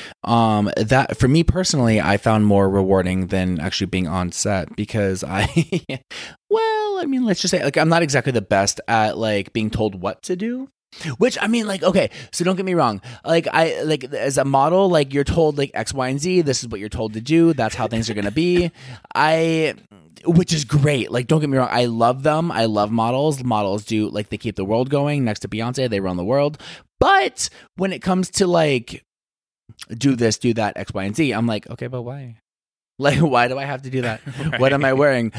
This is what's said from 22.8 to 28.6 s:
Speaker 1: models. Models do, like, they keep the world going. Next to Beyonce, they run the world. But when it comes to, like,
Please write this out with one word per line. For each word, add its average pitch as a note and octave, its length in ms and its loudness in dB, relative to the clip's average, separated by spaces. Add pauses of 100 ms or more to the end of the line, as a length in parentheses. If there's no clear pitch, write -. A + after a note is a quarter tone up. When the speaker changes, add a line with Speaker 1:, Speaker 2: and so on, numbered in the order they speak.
Speaker 1:
models. C3 540 0
Models G#2+ 400 0
do, G#2+ 240 0
like, G#2 220 -6
they G#2+ 80 -6
keep A2 180 -6
the F#2+ 80 -2
world A2+ 240 0
going. C#3+ 360 0
Next G#2+ 160 -2
to - 80 -8
Beyonce, A#2+ 420 -4
they G2+ 100 -2
run F#2 160 -2
the F2 80 -2
world. C#3+ 320 0 (420)
But F#4+ 520 2 (260)
when F#3+ 160 -2
it D3+ 80 -6
comes F#3 300 0
to, - 160 2
like, D#3 560 2 (880)